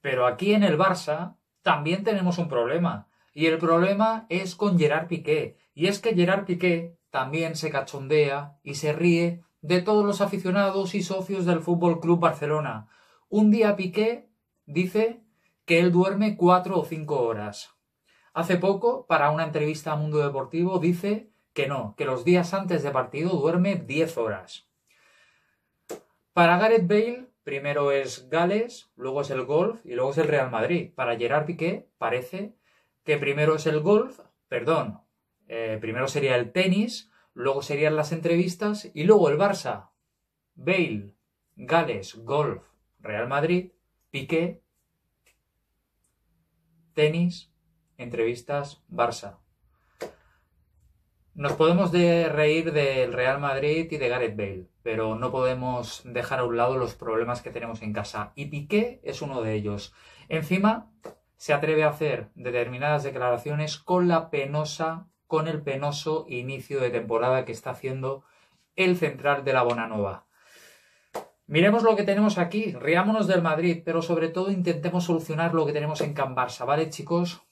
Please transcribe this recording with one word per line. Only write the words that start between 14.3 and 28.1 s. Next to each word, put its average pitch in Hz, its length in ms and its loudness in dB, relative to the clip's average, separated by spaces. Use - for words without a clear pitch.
dice 185 560 -2
que 170 140 4
él 175 120 6
duerme 196 460 2
cuatro 180 420 4
o - 60 -2
cinco 151 360 -4
horas. 107 540 -6
Hace 175 240 0
poco, 196 480 0
para 151 260 4
una 160 120 0
entrevista 151 480 -2
a 151 40 0
Mundo 151 240 0
Deportivo, 151 600 0
dice 180 500 0
que 139 140 0
no, 127 300 -4
que 147 80 -2
los 127 180 -2
días 175 300 4
antes 180 300 -2
de 143 80 -2
partido 143 400 -2
duerme 175 440 2
diez 156 420 -2
horas. - 520 -6
Para 175 240 6
Gareth 214 300 4
Bale, 233 400 0
primero 143 480 -2
es 131 380 -4